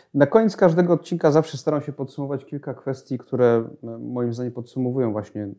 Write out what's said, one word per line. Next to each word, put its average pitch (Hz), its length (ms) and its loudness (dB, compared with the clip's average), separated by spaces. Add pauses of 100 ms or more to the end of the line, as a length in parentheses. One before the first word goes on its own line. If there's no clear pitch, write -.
(140)
Na 139 120 6
koniec 220 300 4
każdego 175 360 4
odcinka 165 380 0
zawsze 151 280 2
staram 147 240 -2
się 147 100 -10
podsumować 139 520 -8
kilka 143 300 -10
kwestii, 131 440 -8
które, 123 280 2
e, 117 520 0
moim 120 340 -4
zdaniem 123 200 -6
podsumowują 123 600 -2
właśnie 104 360 -8 (100)